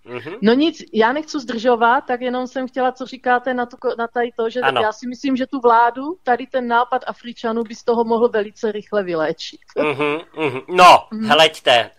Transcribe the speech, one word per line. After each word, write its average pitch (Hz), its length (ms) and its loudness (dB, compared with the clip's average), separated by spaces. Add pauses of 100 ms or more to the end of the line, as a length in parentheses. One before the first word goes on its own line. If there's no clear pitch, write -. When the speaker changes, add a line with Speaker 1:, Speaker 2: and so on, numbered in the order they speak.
Speaker 1:
Mhm. 123 280 -12 (100)
Speaker 2:
No 208 100 4
nic, 311 300 0 (100)
já 220 200 2
nechci 302 280 -6
zdržovat, 233 680 2
tak 247 140 -4
jenom 254 260 -4
jsem 262 220 -8
chtěla, 254 240 -2
co 254 140 -12
říkáte 247 480 -2
na 247 120 -4
tu 247 100 -20
ko-, 247 220 -4
na 233 100 -4
tady 240 280 -4
to, 226 140 -4
že 247 100 -8
Speaker 1:
Ano. 226 220 0
Speaker 2:
já 214 100 0
si 247 160 -14
myslím, 262 280 -4
že 254 100 -4
tu 277 140 -8
vládu, 240 640 2
tady 247 240 -2
ten 247 220 -6
nápad 240 380 0
Afričanů 233 560 -6
by 220 120 -10
z - 100 -20
toho 233 200 2
mohl 226 240 2
velice 214 440 -4
rychle 208 300 -4
vyléčit. 165 580 -6 (180)
Speaker 1:
Mhm, 147 400 -2 (280)
mhm. 131 220 -4
No, 180 420 8
Speaker 2:
Mhm. 214 160 -8
Speaker 1:
heleďte, 147 720 2